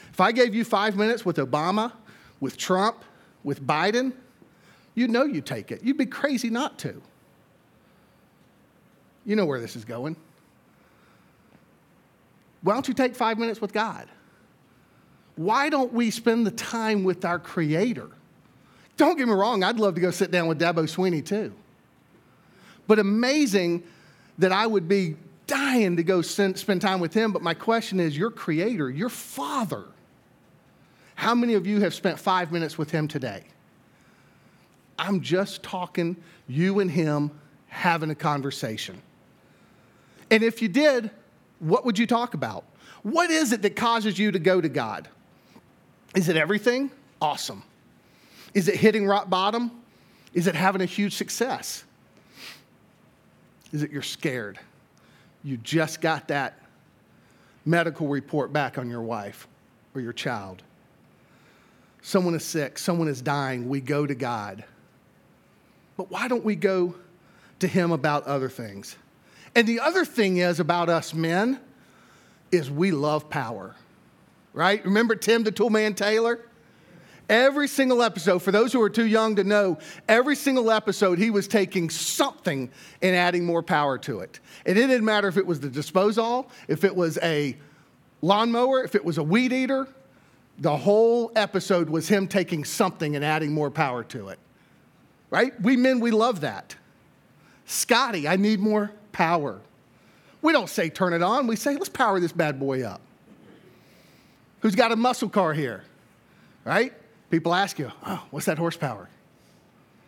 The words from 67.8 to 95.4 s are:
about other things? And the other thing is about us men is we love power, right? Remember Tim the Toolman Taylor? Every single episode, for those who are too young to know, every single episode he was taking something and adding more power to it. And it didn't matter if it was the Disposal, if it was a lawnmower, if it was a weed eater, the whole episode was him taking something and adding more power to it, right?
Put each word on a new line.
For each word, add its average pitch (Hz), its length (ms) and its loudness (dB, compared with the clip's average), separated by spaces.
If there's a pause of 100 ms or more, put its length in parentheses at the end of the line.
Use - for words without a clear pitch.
about 147 340 0
other 131 260 -2
things? 101 460 -14 (580)
And 233 120 6
the 233 140 0
other 330 240 2
thing 196 340 2
is 175 220 2
about 170 300 2
us 160 240 0
men 180 440 0 (920)
is 151 200 0
we 165 200 0
love 151 400 -2
power, 113 440 -8 (800)
right? 190 320 2
Remember 214 320 2
Tim 226 280 2
the 214 80 0
Toolman 214 420 2
Taylor? 220 460 0 (880)
Every 269 400 4
single 254 340 4
episode, 180 380 2
for 196 100 -2
those 214 220 4
who 254 100 4
are 208 80 4
too 226 160 2
young 220 300 2
to 196 80 2
know, 196 340 2 (300)
every 254 260 6
single 254 360 2
episode 202 480 2
he 220 120 4
was 202 160 0
taking 190 420 0
something 156 800 -4 (320)
and 185 160 4
adding 180 280 2
more 170 180 0
power 147 360 0
to 113 220 -8
it. - 200 -14 (260)
And 185 100 4
it 240 120 6
didn't 254 160 2
matter 208 240 2
if 165 80 -2
it 190 100 2
was 165 140 -2
the 139 100 -6
Disposal, 220 800 0 (160)
if - 160 -4
it 190 120 2
was 170 280 0
a 147 340 -2 (640)
lawnmower, 233 600 2
if - 120 -4
it 202 100 0
was 165 140 -4
a 165 40 0
weed 226 300 2
eater, 262 340 0 (720)
the 147 180 0
whole 226 600 4
episode 190 520 0
was 160 200 -2
him 196 180 4
taking 175 380 -2
something 160 520 -2
and 143 80 -2
adding 156 280 0
more 151 180 0
power 127 340 -2
to 107 240 -12
it, 95 100 -14 (920)
right? 240 320 0